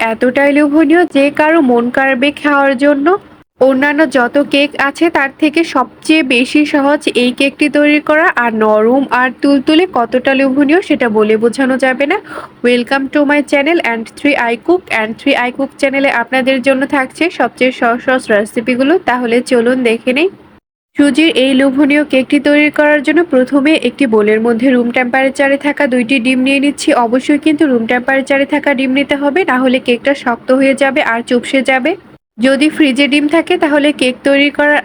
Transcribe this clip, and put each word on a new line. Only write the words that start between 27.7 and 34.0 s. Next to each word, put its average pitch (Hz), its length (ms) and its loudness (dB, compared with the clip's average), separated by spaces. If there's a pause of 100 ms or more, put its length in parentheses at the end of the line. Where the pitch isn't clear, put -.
টেম্পারেচারে 269 600 0
থাকা 294 280 -2
ডিম 262 240 -2
নিতে 285 180 -2
হবে, 285 280 0
না 254 140 0
হলে 254 220 0
কেকটা 247 320 -2 (120)
শক্ত 240 280 -4
হয়ে 269 220 2
যাবে 269 260 0 (120)
আর 233 160 -2
চুপসে 254 420 0
যাবে। 262 220 0 (460)
যদি 269 320 2
ফ্রিজে 285 380 2
ডিম 294 200 0
থাকে 320 340 0
তাহলে 294 300 2
কেক 254 240 -2 (120)